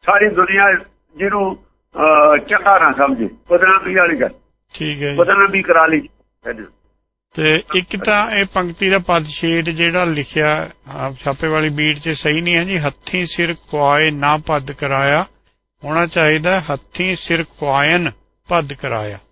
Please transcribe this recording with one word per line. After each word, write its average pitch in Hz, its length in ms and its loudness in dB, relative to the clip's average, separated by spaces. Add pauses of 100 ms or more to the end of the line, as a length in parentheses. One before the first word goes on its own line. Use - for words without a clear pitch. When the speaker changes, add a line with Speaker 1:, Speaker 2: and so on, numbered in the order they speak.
Speaker 1:
ਸਾਰੀ 202 240 4
ਦੁਨੀਆ 185 560 2 (300)
ਜਿਹਨੂੰ, 196 400 -2 (400)
ਅਹ, 151 420 6
ਚੰਗਾ 196 420 2
ਨਾ 160 120 4
ਸਮਝੇ, 127 380 0 (220)
ਬਦਨਾਮੀ 190 440 2
ਵਾਲੀ 170 260 2
ਗੱਲ। 117 120 -2 (400)
Speaker 2:
ਠੀਕ 147 300 -6
ਹੈ 143 80 -4
ਜੀ। 143 60 -4
Speaker 1:
ਬਦਨਾਮੀ 196 440 2
ਕਰਾ 165 240 4
ਲਈ। 160 240 -2 (1200)
Speaker 2:
ਤੇ 156 300 0 (120)
ਇੱਕ 185 300 -4
ਤਾਂ 214 260 0
ਇਹ 202 140 0
ਪੰਕਤੀ 185 440 -4
ਦਾ 190 180 2
ਪਦ 170 180 0
ਛੇਦ 165 440 -4
ਜਿਹੜਾ 170 340 -2
ਲਿਖਿਆ, 156 680 -2 (180)
ਆਹ, 135 260 -8
ਛਾਪੇ 139 340 -6
ਵਾਲੀ 156 220 0
ਬੀਟ 151 300 -2
'ਚ 156 100 -6
ਸਹੀ 156 320 -2
ਨਹੀਂ 175 140 0
ਹੈ 170 80 0
ਜੀ। 185 160 -4
"ਹੱਥੀਂ 156 460 -4
ਸਿਰ 170 300 -4 (140)
ਖੁਆਏ 147 420 2
ਨਾ 147 260 0
ਭੱਦ 147 340 -4
ਕਰਾਇਆ", 139 540 0 (580)
ਹੋਣਾ 156 220 -2
ਚਾਹੀਦਾ, 165 540 0
"ਹੱਥੀਂ 170 560 -6
ਸਿਰ 165 280 -4
ਖੁਆਇਨ 147 680 0 (380)
ਭੱਦ 156 240 -2
ਕਰਾਇਆ।" 110 440 -6 (140)